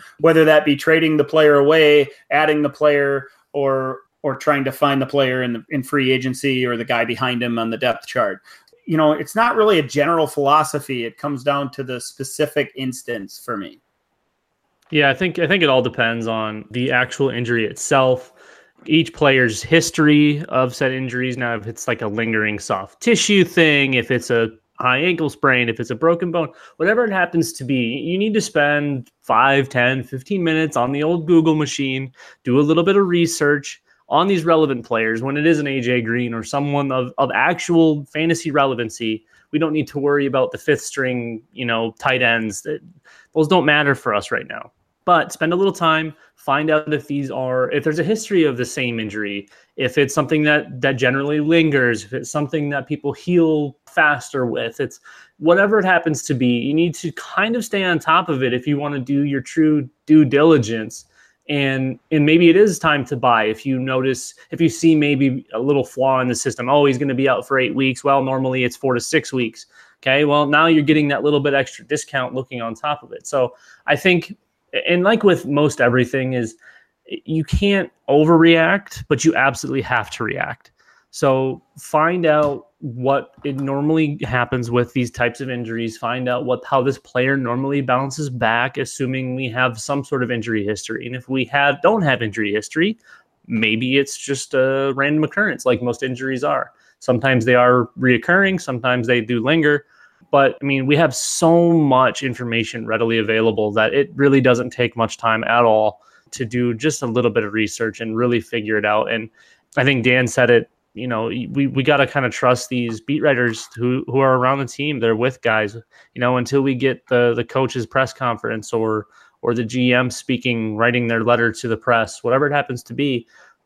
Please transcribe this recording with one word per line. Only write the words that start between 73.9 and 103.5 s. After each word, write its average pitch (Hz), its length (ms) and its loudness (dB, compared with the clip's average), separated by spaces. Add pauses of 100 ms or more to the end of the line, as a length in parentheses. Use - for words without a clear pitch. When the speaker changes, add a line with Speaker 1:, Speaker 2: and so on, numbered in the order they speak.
Speaker 2:
think, 180 400 0 (500)
and 180 160 2
like 226 200 2
with 180 220 2
most 143 360 0
everything 127 500 2
is, 120 240 -4 (720)
you 160 180 -2
can't 202 480 0 (160)
overreact, 165 1040 4
but - 160 0
you - 100 4
absolutely 135 460 0
have 113 300 -2
to - 120 -8
react. - 480 -8 (400)
So 131 500 0 (160)
find 170 480 0
out 151 440 0 (100)
what 131 640 -4
it 139 140 -6
normally 147 680 -2
happens 120 480 -2
with 120 220 0
these 120 180 -4
types 120 300 -4
of 131 80 -10
injuries. 117 460 -8
Find 123 320 -6
out 123 180 -4
what, 127 200 -4
how 135 160 0
this 127 160 -2
player 131 400 -2
normally 135 440 -4
bounces 135 500 -4
back, 120 460 -2
assuming 131 580 -6
we 131 140 -6
have 120 300 -2
some 139 240 -4
sort 131 200 -4
of 120 80 -4
injury 110 340 -4
history. 107 400 -6
And 123 100 -10
if 123 140 -14
we 131 160 -2
have, 139 380 0
don't 208 180 2
have 131 220 0
injury 104 280 -4
history, 160 460 -2 (480)
maybe 117 540 0
it's 139 180 -2
just 135 380 -6
a 135 400 0
random 147 280 0
occurrence, 175 440 -4
like 123 160 2
most 127 180 -4
injuries 131 420 -6
are. 147 280 -4 (260)
Sometimes 127 480 0
they 123 100 4
are 123 420 4
reoccurring, 175 640 2
sometimes 127 460 -4
they 123 160 2
do 117 180 -4
linger. 147 460 2 (460)
But, 139 300 4
I 139 40 -6
mean, 135 220 -2
we 147 80 2
have 151 200 2
so 170 580 2
much 131 500 2
information 117 640 -6
readily 113 320 0
available 110 540 0